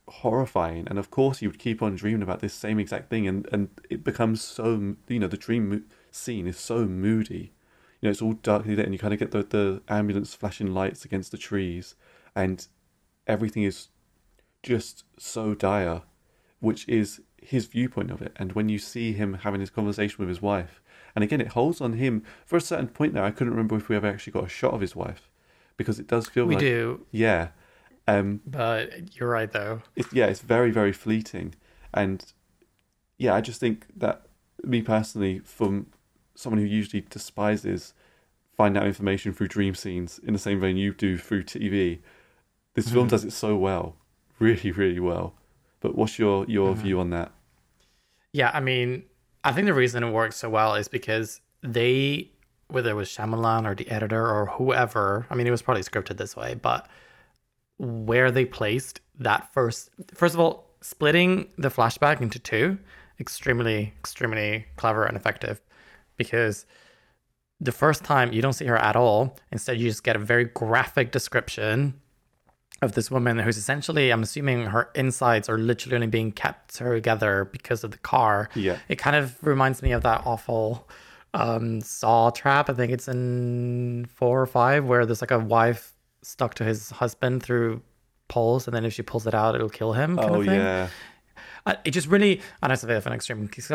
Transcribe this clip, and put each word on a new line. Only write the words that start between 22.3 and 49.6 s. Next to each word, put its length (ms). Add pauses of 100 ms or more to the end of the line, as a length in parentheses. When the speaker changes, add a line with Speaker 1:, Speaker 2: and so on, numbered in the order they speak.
Speaker 1:
for 100
a 40
certain 280
point 240
there. 120
I 80
couldn't 200
remember 240
if 120
we 80
ever 100
actually 260
got 120
a 40
shot 240
of 80
his 160
wife, 320 (480)
because 220
it 80
does 220
feel 180
Speaker 2:
We 80
Speaker 1:
like 60
Speaker 2:
do. 500
Speaker 1:
Yeah. 380 (580)
Um, 400
Speaker 2:
But 720
you're 100
right, 220
though. 320 (120)
Speaker 1:
it's, 180
yeah, 140
it's 140
very, 300
very 220
fleeting. 640 (380)
And 320 (960)
yeah, 160
I 60
just 200
think 260 (100)
that 300 (360)
me 180
personally, 600
from 460 (480)
someone 260
who 60
usually 360
despises 920 (640)
finding 240
out 60
information 460
through 160
dream 260
scenes 460
in 120
the 60
same 220
vein 160
you 180
do 240
through 260
T 240
V, 320 (720)
this 160
film 160
Speaker 2:
Mm-hmm. 40
Speaker 1:
does 140
it 80
so 240
well. 400 (420)
Really, 320
really 300
well. 340 (460)
But 160
what's 220
your, 280
your 280
Speaker 2:
Mm-hmm. 80
Speaker 1:
view 180
on 100
that? 220 (1000)
Speaker 2:
Yeah, 220
I 60
mean, 420 (420)
I 80
think 140